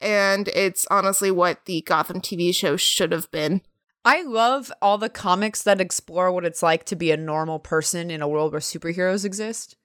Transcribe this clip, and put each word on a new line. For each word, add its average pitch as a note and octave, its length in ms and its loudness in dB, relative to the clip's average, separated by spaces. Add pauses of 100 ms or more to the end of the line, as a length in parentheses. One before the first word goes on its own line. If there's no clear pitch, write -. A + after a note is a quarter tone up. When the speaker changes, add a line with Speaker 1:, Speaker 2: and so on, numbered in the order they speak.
Speaker 1:
And G3+ 480 2
it's F#3+ 420 0
honestly G3 400 2
what F3 360 0
the E3 160 -4
Gotham - 380 0
T - 160 -8
V F3 160 2
show E3 240 0
should - 360 2
have E3 180 -4
been. D3+ 320 0 (420)
Speaker 2:
I D4 180 4
love A#3+ 500 0 (100)
all G3+ 160 4
the G#3+ 100 -2
comics G#3 540 0
that G3 180 4
explore F3+ 520 -2
what F3+ 120 -2
it's E3+ 180 -4
like E3 240 2
to G3 100 -6
be D#3+ 160 2
a D3+ 40 2
normal D#3 440 -4
person E3+ 500 -2
in D#3+ 120 -6
a D3 60 -2
world D3+ 240 0
where D3+ 80 -4
superheroes F3+ 640 -2
exist. G#3+ 600 -8